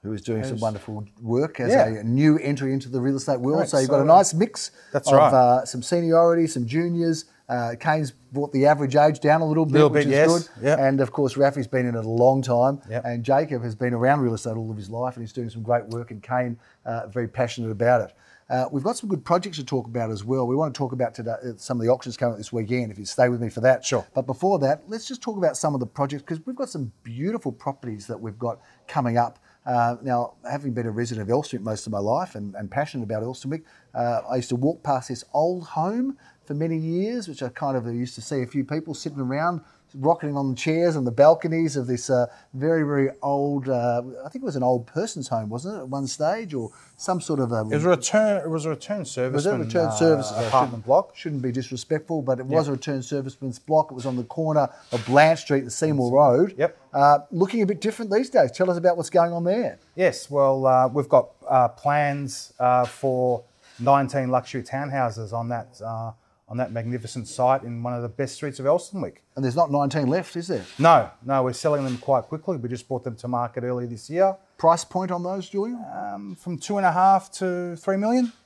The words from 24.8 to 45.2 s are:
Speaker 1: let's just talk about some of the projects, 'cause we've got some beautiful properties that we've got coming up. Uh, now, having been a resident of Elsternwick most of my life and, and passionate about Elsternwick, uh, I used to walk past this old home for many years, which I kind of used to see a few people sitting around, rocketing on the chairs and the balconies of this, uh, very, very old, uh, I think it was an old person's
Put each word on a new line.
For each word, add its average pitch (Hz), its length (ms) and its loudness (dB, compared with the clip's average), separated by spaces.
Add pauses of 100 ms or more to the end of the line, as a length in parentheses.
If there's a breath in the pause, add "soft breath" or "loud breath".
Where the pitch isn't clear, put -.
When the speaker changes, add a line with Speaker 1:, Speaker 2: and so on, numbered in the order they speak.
Speaker 1:
let's 220 180 -10
just 254 140 -12
talk 220 160 -8
about 180 200 0
some 151 180 -2
of 135 60 -2
the 123 60 -4
projects, 139 380 -4
'cause 160 220 -8
we've 254 100 -10
got 254 120 -6
some 131 240 -8 (100)
beautiful 147 500 -6
properties 117 560 -10
that 107 120 -10
we've 110 180 -12
got 117 220 -6 (260 soft breath)
coming 123 320 0
up. 120 220 0 (260 soft breath)
Uh, 120 360 0
now, 120 300 -2 (160)
having 143 240 -6
been 113 140 -4
a 113 40 -4
resident 110 380 -4
of 117 80 2
Elsternwick 127 260 -4
most 110 240 -6
of 110 60 -8
my 104 60 -4
life 120 360 -2
and, 104 220 -10
and 104 140 -10
passionate 135 340 -6
about 107 180 -4
Elsternwick, 131 400 -8 (320 soft breath)
uh, 120 340 -2
I - 80 -2
used 123 140 -4
to 123 60 -2
walk 135 260 -2
past 131 280 -2
this 123 120 -10 (100)
old 170 320 0
home 226 520 -4 (280 soft breath)
for 147 100 -8
many 160 220 -2
years, 180 520 -4
which 143 160 -10
I 123 60 -6
kind 135 260 -4
of 117 100 -4
used 120 300 -6
to - 60 -14
see 135 200 -4
a 123 40 -4
few 139 180 -4
people 156 300 -6
sitting 143 260 -10
around, 147 400 -2 (360 soft breath)
rocketing 147 400 0
on 139 140 -2
the 127 40 -2
chairs 160 400 2
and 143 100 0
the 120 60 0
balconies 160 680 4
of 127 120 -4
this, 123 220 -4
uh, 123 160 4 (280 loud breath)
very, 156 300 2
very 139 260 2 (120)
old, 143 460 -2
uh, 120 320 2 (240)
I 147 40 -12
think 254 140 -12
it 269 40 -6
was 170 80 -4
an 131 80 -2
old 123 240 2
person's 165 420 -6